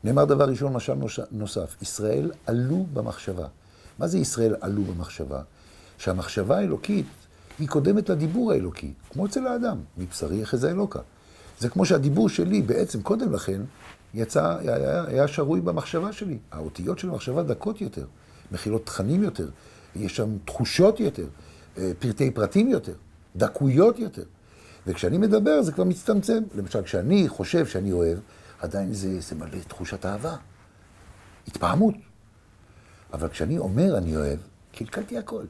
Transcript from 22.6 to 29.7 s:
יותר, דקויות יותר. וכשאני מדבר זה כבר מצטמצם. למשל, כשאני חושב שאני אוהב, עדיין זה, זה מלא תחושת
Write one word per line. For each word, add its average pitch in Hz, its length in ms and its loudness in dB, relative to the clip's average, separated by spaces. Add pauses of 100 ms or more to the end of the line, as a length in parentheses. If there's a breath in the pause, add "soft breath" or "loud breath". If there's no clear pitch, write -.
יותר, 185 240 0 (420)
דקויות 147 640 4
יותר. 196 240 -6 (640 loud breath)
וכשאני 95 300 0
מדבר 214 440 6
זה 170 100 2
כבר 180 120 2
מצטמצם. 214 600 2 (120)
למשל, 98 280 -4
כשאני 139 460 4
חושב 165 360 0
שאני 95 260 -2
אוהב, 87 260 2 (440 loud breath)
עדיין 98 320 -4
זה, 95 260 -4
זה 85 160 -10
מלא 82 320 -10
תחושת - 380 -10